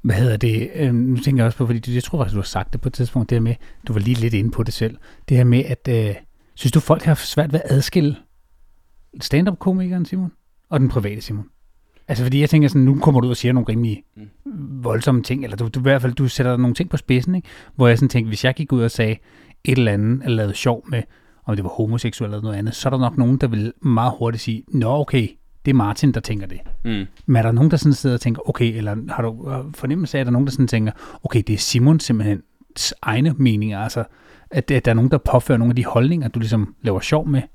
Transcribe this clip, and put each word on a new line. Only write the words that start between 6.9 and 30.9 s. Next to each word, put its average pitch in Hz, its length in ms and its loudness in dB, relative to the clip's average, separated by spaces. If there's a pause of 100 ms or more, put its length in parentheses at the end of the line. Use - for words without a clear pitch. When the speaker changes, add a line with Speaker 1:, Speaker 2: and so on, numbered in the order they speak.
Speaker 1:
har 160 120 4
svært 147 380 -2
ved 160 120 2
at - 60 -4
adskille 143 460 2 (1040)
stand-up-komikeren 185 880 0
Simon 185 260 -4 (360)
og 151 120 2
den 131 80 4
private 104 320 -2
Simon? 107 280 -8 (600)
Altså, 123 160 0
fordi 131 160 2
jeg 147 100 2
tænker 151 180 6
sådan, 139 140 4
nu 135 180 4
kommer 135 200 4
du 120 60 2
ud 127 40 0
og 120 60 -2
siger 120 160 0
nogle 123 160 2
rimelig 113 360 -2 (120)
Speaker 2:
Mm. 107 120 -20 (560)
Speaker 1:
voldsomme 120 380 0
ting, 131 220 -6
eller 101 120 -10
du, 117 120 -4
du, 127 120 -6
i - 20 -4
hvert 135 200 4
fald, 123 120 0
du 135 140 0
sætter 123 280 0
nogle 123 180 2
ting 175 160 -4
på 160 60 -2
spidsen, 127 380 0
ikke? 180 140 -6 (260)
Hvor 123 140 4
jeg 117 100 6
sådan 131 100 4
tænkte, 113 200 0
hvis 107 160 -6
jeg 127 100 2
gik 147 180 -4
ud 123 100 2
og 113 80 0
sagde 110 260 0 (480)
et 127 140 2
eller 113 140 4
andet, 110 320 0
eller 117 120 0
lavede 101 180 -2
sjov 117 340 -2
med, 120 140 -4 (420)
om 107 120 -2
det 101 80 -4
var 90 60 -6
homoseksuel 110 600 -4
eller 104 120 -8
noget 107 140 -6
andet, 110 180 -4
så - 140 -4
er - 20 0
der 131 80 -2
nok 123 200 0
nogen, 127 180 4
der 131 100 0
vil 113 260 -2 (100)
meget 120 360 0
hurtigt 117 240 -4
sige, 113 260 -6
"Nå, 117 200 0
okay, 135 400 0 (360)
det 139 60 0
er 135 40 4
Martin, 113 380 2
der 113 80 -2
tænker 101 260 -6
det." 95 140 -10 (240)
Speaker 2:
Mm. 107 220 -2 (200)
Speaker 1:
Men 131 100 4
er 113 60 4
der 113 100 2
nogen, 139 180 4
der 170 60 2
sådan 147 160 4
sidder 127 240 0
og - 40 -4
tænker, 117 280 -4
"Okay," 117 280 0
eller 107 200 -4 (120)
har - 140 -6
du, 117 280 -6
øh, 135 240 -8
fornemmelse 151 440 -4
af, - 20 0
at 127 60 -2
der 123 40 -2
er - 20 2
nogen, 131 140 2
der 131 60 -4
sådan 127 160 2
tænker, 110 240 0 (320)